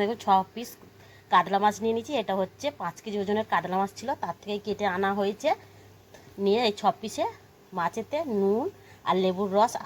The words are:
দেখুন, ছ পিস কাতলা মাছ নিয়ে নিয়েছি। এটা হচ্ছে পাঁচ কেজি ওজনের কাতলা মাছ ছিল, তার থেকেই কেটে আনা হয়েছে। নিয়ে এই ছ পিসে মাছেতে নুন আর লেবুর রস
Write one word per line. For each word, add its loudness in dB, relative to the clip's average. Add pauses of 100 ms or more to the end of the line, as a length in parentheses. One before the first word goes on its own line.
দেখুন, 0
ছ -14 (280)
পিস -12 (640)
কাতলা 4
মাছ 4
নিয়ে 0
নিয়েছি। -6 (100)
এটা -2
হচ্ছে -4 (140)
পাঁচ -6
কেজি -6
ওজনের 0
কাতলা 2
মাছ 0
ছিল, -10 (140)
তার -4
থেকেই -6
কেটে -4 (120)
আনা 0
হয়েছে। 0 (920)
নিয়ে 4
এই -2
ছ -14 (180)
পিসে -4 (540)
মাছেতে -4 (220)
নুন 2 (420)
আর 4
লেবুর 0
রস 4 (120)